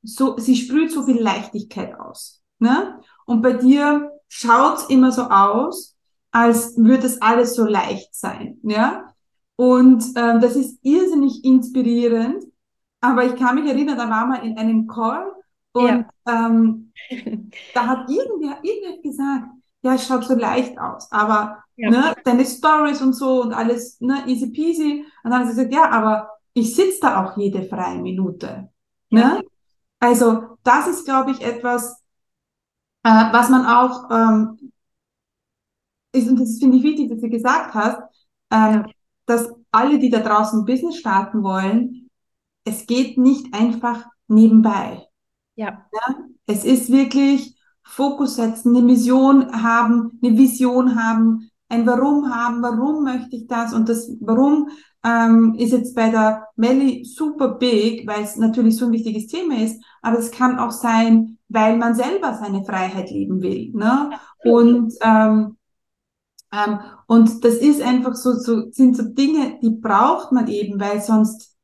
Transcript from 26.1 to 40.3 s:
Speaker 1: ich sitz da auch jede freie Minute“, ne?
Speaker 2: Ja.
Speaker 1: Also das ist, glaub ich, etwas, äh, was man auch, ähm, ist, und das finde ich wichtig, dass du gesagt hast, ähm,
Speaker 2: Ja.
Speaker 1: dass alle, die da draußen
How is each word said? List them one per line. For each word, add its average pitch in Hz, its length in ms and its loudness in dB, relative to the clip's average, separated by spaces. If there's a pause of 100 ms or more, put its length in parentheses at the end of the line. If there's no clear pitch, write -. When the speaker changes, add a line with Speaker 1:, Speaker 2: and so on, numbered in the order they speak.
Speaker 1:
ich 226 200 -2
sitz 381 260 0
da 196 240 0
auch - 120 -10
jede 196 280 -4
freie 180 360 -8
Minute“, 185 680 -8 (400)
ne? 220 100 6
Speaker 2:
Ja. 302 200 2 (640)
Speaker 1:
Also 233 640 2
das 277 220 2
ist, - 180 -6
glaub 269 240 0
ich, 262 140 -6
etwas, 240 600 -6 (1000)
äh, 226 60 0 (240)
was 240 180 2
man 254 160 4
auch, 247 440 0
ähm, 226 600 0 (1400)
ist, 240 160 0
und 254 120 4
das 240 180 -2
finde 254 200 4
ich - 40 4
wichtig, 302 280 -2
dass 226 100 -8
du 233 80 -6
gesagt 233 460 -2
hast, 220 240 -2 (520)
ähm, 220 220 4
Speaker 2:
Ja. 214 140 0 (400)
Speaker 1:
dass 233 260 -2 (180)
alle, 262 280 2
die 247 100 2
da 226 120 2
draußen 214 440 0